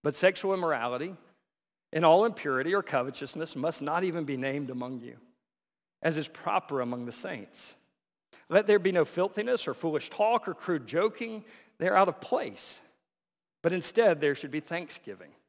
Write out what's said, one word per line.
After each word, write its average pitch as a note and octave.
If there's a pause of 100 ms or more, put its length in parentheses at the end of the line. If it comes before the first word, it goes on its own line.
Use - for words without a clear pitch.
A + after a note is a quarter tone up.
But C#3+
sexual F#3+
immorality D3+ (760)
and E3
all F3
impurity D3+
or G3
covetousness C#3
must D3+
not D3+
even F3
be C#3
named C3+
among B2
you, A#2+ (880)
as D#3+
is D#3
proper E3+
among A#2+
the A#2+
saints. - (720)
Let G3
there G#3
be F#3
no F3
filthiness G#3
or C3
foolish D3
talk A3
or F#3
crude D3+
joking. A3 (340)
They're F#3+
out F#3+
of -
place. - (840)
But E3+
instead, F#3
there C#3+
should C#3
be D3+
thanksgiving. D3 (180)